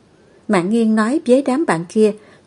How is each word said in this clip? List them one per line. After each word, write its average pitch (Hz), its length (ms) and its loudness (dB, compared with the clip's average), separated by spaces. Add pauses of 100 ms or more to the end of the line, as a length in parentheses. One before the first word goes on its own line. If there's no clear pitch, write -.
(480)
Mạng 185 220 0
Nghiên 220 260 0
nói 226 320 -2
với 254 140 4
đám 277 240 -2
bạn 170 240 -2
kia 214 240 2 (340)